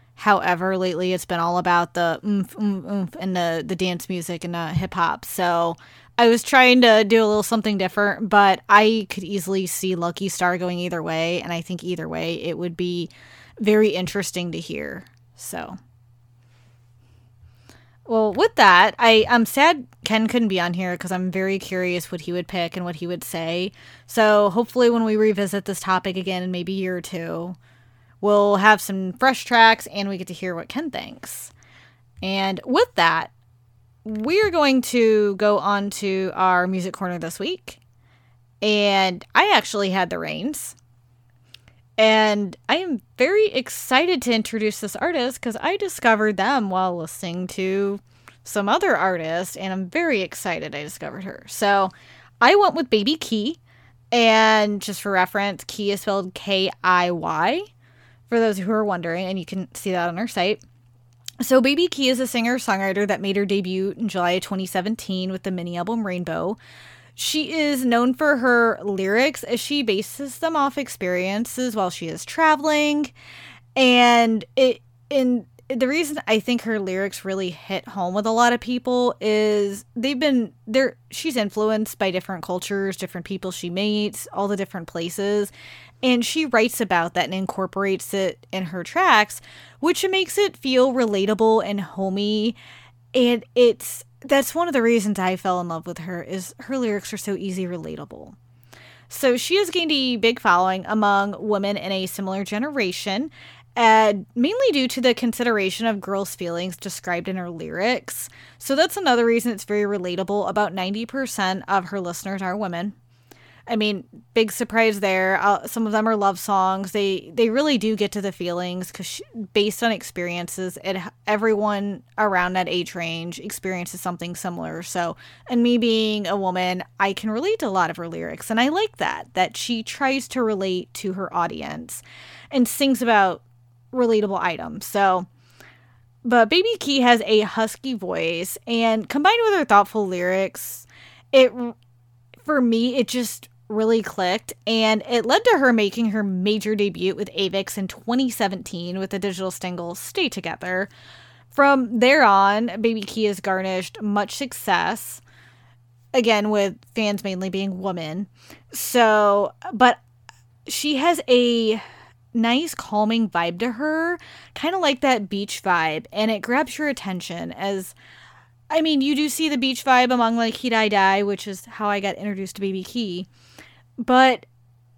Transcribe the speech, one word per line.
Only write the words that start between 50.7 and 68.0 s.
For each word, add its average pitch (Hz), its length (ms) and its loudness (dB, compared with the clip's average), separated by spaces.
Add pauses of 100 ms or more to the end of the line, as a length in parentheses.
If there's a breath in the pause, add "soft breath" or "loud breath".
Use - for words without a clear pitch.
I 147 80 -8
discovered 151 400 -12
her. - 260 -14
So 196 420 2 (500 loud breath)
I 285 160 8
went 392 180 4
with 285 160 -4
Baby 220 240 2
Key, 233 460 -4 (500 soft breath)
and 220 720 4
just 202 180 -8
for 202 120 -4
reference, 190 520 0
Key 202 280 -4
is 196 80 -4
spelled 196 340 -4
K 190 360 -2 (120)
I 180 300 4
Y, 170 500 0 (640 soft breath)
for 233 120 2
those 214 180 2
who 190 140 -4
are 214 120 0
wondering, 175 420 -4
and 190 120 -4
you 170 80 -8
can 185 280 -8
see - 180 -4
that 175 160 0
on 170 100 -6
our 226 80 -4
site. 202 340 -2 (800)
So 262 200 4
Baby 285 260 2
Key 269 220 -2
is 254 100 2
a 262 80 -2
singer-songwriter 208 800 -2
that 196 140 -2
made 196 160 -2
her 202 100 0
debut 190 500 -2
in 226 120 -4
July 175 240 0
of 185 100 0
twenty 190 240 -6
seventeen 190 640 -4
with 185 140 -8
the 196 60 -4
mini 175 260 -6
album 214 280 -4
Rainbow. 175 520 -4 (580 loud breath)
She - 380 -4
is 294 320 0
known 240 300 2